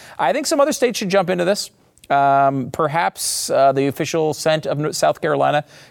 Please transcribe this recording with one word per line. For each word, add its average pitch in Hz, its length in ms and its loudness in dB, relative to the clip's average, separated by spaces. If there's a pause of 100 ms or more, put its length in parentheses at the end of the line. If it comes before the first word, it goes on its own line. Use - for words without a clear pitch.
(200)
I 175 140 0
think 285 120 -4
some 302 140 0
other 285 140 2
states 247 260 -2
should 196 100 -4
jump 185 200 2
into 175 160 -2
this. 202 240 -2 (400)
Um, 139 600 2
perhaps, - 800 -4
uh, 135 220 4
the 135 160 0
official 156 460 -2
scent 156 320 -2
of 143 120 -2
N-, 151 140 -2
South 156 300 0
Carolina 143 420 2 (280)